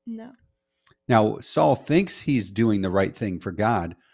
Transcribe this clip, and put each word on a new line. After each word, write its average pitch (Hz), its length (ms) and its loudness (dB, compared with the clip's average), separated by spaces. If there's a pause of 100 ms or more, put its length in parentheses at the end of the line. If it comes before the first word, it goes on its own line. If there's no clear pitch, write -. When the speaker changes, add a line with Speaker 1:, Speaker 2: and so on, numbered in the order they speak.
Speaker 1:
No. 226 240 -14 (760)
Speaker 2:
Now, 110 300 4
Saul 156 360 2
thinks - 460 -2
he's 110 300 -2
doing 107 300 2
the 95 80 -2
right 95 240 0
thing 92 260 -6
for 98 120 -8
God, 92 460 -2 (160)